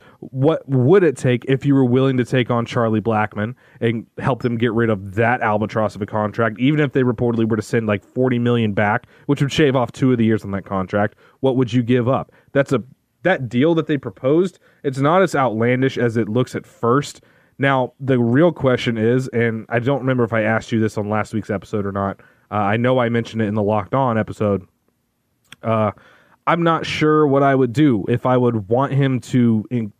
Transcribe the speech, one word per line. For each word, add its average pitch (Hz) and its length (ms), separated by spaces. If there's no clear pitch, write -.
what 135 480
would 139 340
it 147 140
take 123 320
if 135 180
you 139 80
were 135 100
willing 127 320
to 123 80
take 127 240
on 117 160
Charlie 113 360
Blackmon 107 560
and 117 260
help - 240
them 120 140
get 117 160
rid 117 160
of 98 280
that 117 240
albatross 107 560
of 98 60
a 104 40
contract, 107 540
even 147 180
if 147 140
they 135 100
reportedly 117 460
were 113 80
to 107 60
send, 113 260
like, 104 160
forty 127 340
million 120 340
back, 107 360
which 143 160
would 135 80
shave 143 240
off 123 160
two 127 220
of 120 60
the 113 60
years 110 200
on 101 80
that 98 120
contract? 98 520
What 131 160
would 123 160
you 123 100
give 120 260
up? 127 220
That's 139 200
a, 123 120
that 160 240
deal 131 260
that 160 140
they 151 100
proposed, 147 640
it's 135 140
not 156 240
as 175 120
outlandish 127 640
as 117 180
it 107 120
looks 123 260
at - 120
first. - 580
Now, 131 400
the 131 220
real 131 320
question 123 440
is, 120 320
and 113 420
I 117 100
don't 135 180
remember 127 240
if 113 100
I 113 100
asked 110 280
you 113 80
this 107 180
on 104 120
last 107 260
week's 107 160
episode 101 340
or 101 60
not. 98 300
Uh, 104 60
I 104 180
know 127 240
I 120 80
mentioned 113 340
it 107 40
in 104 80
the 107 100
Locked 104 280
On 131 240
episode. 101 480
Uh, 110 260
I'm 165 140
not 165 240
sure 151 400
what 139 160
I 139 140
would 131 160
do, 127 360
if 120 160
I 127 120
would 117 320
want 127 240
him 131 260
to, 117 500
in, 110 320